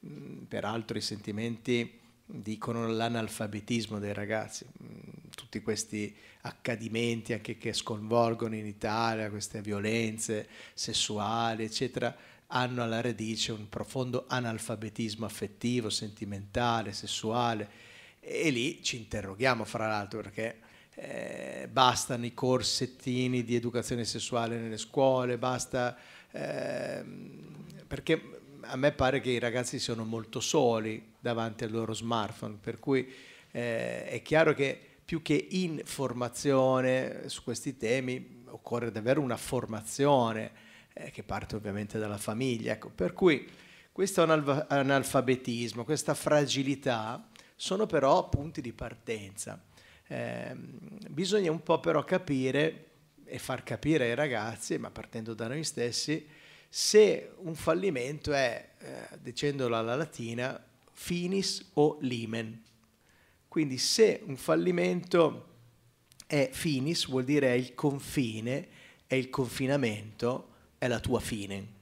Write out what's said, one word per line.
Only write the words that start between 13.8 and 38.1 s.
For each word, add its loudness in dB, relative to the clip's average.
analfabetismo -2
affettivo, -2
sentimentale, -2
sessuale, -2
e 0
lì 0
ci -2
interroghiamo 0
fra -2
l'altro -2
perché, -6
eh, -10
bastano 4
i -6
corsettini 0
di 0
educazione 0
sessuale -2
nelle -6
scuole, 2
basta, -2
ehm, -8
perché -2
a -8
me 4
pare 4
che 0
i 2
ragazzi -2
siano -4
molto -6
soli 2
davanti -2
al -4
loro -2
smartphone, -4
per -8
cui, 2
eh, -2
è -6
chiaro 6
che 0
più -6
che 2
informazione 2
su -10
questi -6
temi -2